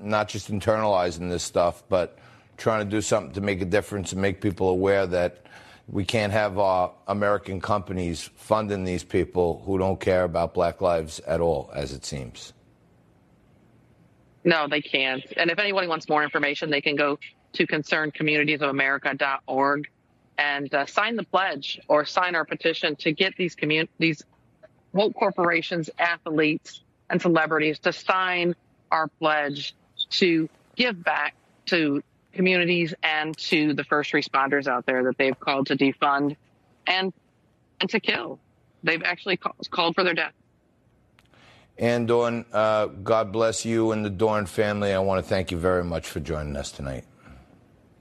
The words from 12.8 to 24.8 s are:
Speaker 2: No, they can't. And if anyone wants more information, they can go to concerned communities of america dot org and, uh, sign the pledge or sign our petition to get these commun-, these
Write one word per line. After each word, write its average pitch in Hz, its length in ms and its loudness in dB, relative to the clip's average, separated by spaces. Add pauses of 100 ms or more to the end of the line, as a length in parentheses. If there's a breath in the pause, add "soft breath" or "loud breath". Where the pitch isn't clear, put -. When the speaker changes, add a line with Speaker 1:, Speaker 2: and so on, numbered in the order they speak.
Speaker 2:
No, 160 240 4
they 147 140 0
can't. 131 420 -2 (120)
And 170 140 2
if 170 80 -2
anyone 196 300 0
wants 160 200 -4
more 151 140 2
information, 147 480 -2
they 143 120 0
can 147 140 0
go 147 220 0 (360)
to 175 120 0
concerned 156 460 -2
communities 151 480 0
of 147 80 0
america 139 460 0
dot 139 320 -2
org 139 420 0 (480)
and, 143 380 -2
uh, 139 100 2
sign 214 320 0
the 196 80 -4
pledge 180 640 -2
or 151 160 4
sign 180 300 0
our 160 100 0
petition 156 520 -2
to 165 160 0
get 185 240 0
these 180 180 -2
commun-, 156 340 0 (100)
these 160 240 0 (720)